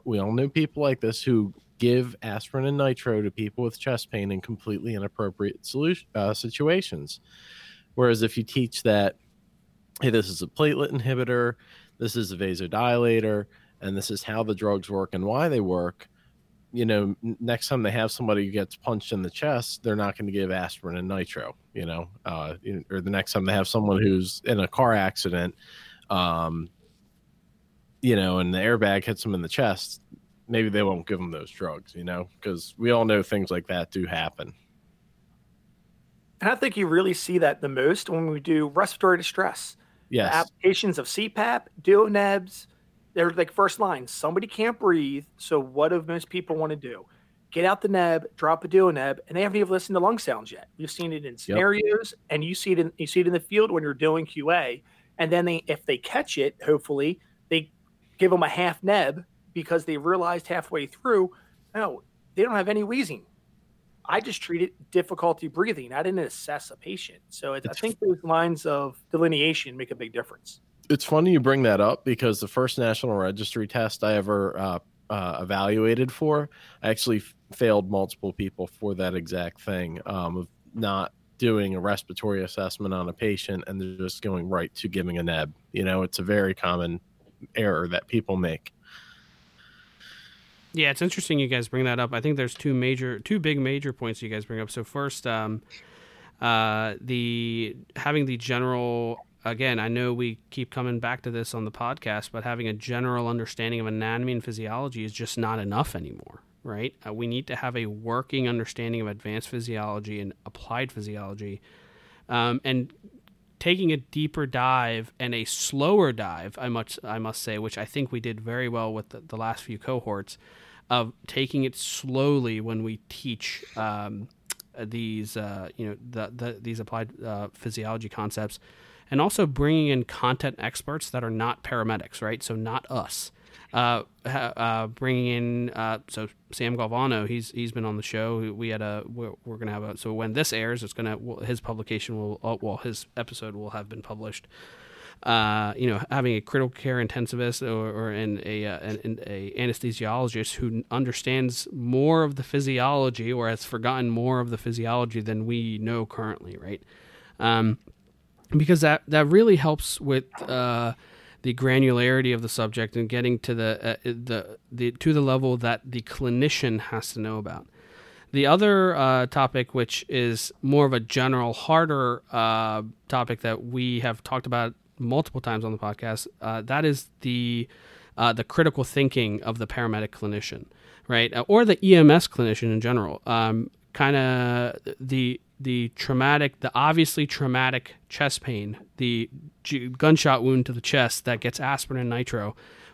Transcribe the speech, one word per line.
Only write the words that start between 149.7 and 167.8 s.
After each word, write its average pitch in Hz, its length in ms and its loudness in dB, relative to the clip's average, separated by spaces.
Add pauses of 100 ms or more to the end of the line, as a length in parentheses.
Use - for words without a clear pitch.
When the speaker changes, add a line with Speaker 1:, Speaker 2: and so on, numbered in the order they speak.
Speaker 3:
who 113 360 -2
understands 127 800 -2
more 139 520 4
of 143 120 -2
the 135 80 -6
physiology 131 880 0
or 120 160 0
has 113 160 -2
forgotten 120 460 -2
more 123 320 2
of 120 80 -4
the 117 80 -4
physiology 117 640 -2
than 110 240 -2
we 113 320 -2
know 113 280 -2
currently, 107 520 -8
right? 95 260 -12 (560)
Um, 113 380 4 (720)
because 151 320 6
that, 156 260 4
that 151 200 6
really 202 280 8
helps 151 460 0
with, 131 240 2 (160)
uh, 120 520 0 (500)
the 127 100 0
granularity 127 800 4
of 117 80 0
the 113 80 -6
subject 110 480 -2
and 113 100 0
getting 123 320 0
to - 140 -4
the, 110 280 0
uh, 113 220 -2
the, 117 540 -4 (160)
the, 120 180 0
to 156 220 2
the 147 80 4
level 131 340 2
that 117 300 -2
the 123 160 -6
clinician 123 800 0
has - 320 -6
to 113 80 -8
know 110 160 -4
about. - 280 -10 (680)